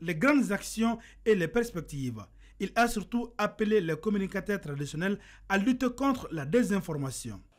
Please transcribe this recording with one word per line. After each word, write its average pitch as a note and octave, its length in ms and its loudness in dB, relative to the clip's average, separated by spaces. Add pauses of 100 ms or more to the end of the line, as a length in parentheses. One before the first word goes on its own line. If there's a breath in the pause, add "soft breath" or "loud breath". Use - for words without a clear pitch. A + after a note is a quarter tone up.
les E3+ 120 -2
grandes A3+ 380 4
actions A3+ 480 0 (260 loud breath)
et A3 80 8
les G3 140 2
perspectives. C#3+ 760 -4 (360 soft breath)
Il G3 160 -4
a A#3 120 6
surtout A#3 520 -4
appelé G#3 420 2
les D#3+ 160 0
communicateurs G3 640 -2
traditionnels D#3 560 -4 (320 loud breath)
à G3 80 4
lutter B3 320 2
contre C4 420 0
la D3+ 140 -4
désinformation. D3 960 0 (180)